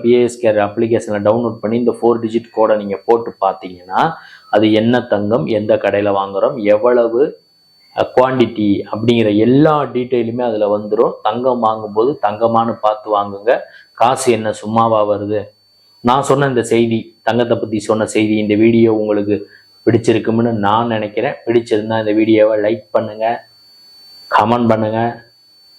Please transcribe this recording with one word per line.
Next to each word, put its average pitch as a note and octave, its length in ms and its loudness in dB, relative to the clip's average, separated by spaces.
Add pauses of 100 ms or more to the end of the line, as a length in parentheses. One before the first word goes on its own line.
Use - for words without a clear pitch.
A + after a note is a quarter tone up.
பி A#2 140 2
ஏ A#2+ 120 4
எஸ் A#2 140 -8
கேர் G#2+ 240 2
அப்ளிகேஷனை G#2+ 600 -2
டவுன்லோட் A#2 340 0
பண்ணி A2+ 220 -2
இந்த A2+ 160 0
ஃபோர் A#2 240 2
டிஜிட் A2+ 340 -4
கோடை A2 240 2
நீங்க G2 160 -6 (100)
போட்டு A#2 240 0 (140)
பார்த்தீங்கன்னா, F#2 560 -4 (540)
அது G#2+ 100 4 (160)
என்ன A#2+ 200 2 (120)
தங்கம், G#2 340 -2 (120)
எந்த G#2+ 160 0 (100)
கடையில G2+ 340 0
வாங்குறோம், G2 380 -2 (180)
எவ்வளவு A#2 460 2 (760)
அ, - 80 0
குவாண்டிட்டி B2+ 640 0 (160)
அப்படிங்கிற A2+ 540 0
எல்லா C3+ 360 4 (100)
டீட்டெயிலுமே B2 600 -4
அதுல G#2+ 240 0
வந்துரும். G#2+ 540 0
தங்கம் A#2+ 440 -2
வாங்கும்போது A2 460 -2 (100)
தங்கமானு A2+ 600 0
பார்த்து G#2+ 280 -2
வாங்குங்க. G2+ 420 -2 (420)
காசு B2 380 0
என்ன A2 200 0
சும்மாவா A2 540 0
வருது? G#2 360 -2 (640)
நான் B2+ 200 4
சொன்ன C#3 240 2
இந்த B2 160 0
செய்தி, A#2 360 0 (240)
தங்கத்தை A#2 340 0
பத்தி A2 220 -4
சொன்ன A2 260 -2
செய்தி, G#2+ 300 0
இந்த G#2+ 200 0
வீடியோ A2+ 380 4
உங்களுக்கு G#2 420 -2 (520)
பிடிச்சிருக்கும்னு A2+ 720 0
நான் G#2+ 280 0
நினைக்கிறேன். A2 540 -4
பிடிச்சிருந்தா A2+ 580 -2
இந்த G#2+ 140 -2
வீடியோவை A2 480 4
லைக் A2 300 -2
பண்ணுங்க, A2 340 -4 (1080)
கமெண்ட் A2+ 400 0
பண்ணுங்க, A2 300 -2 (760)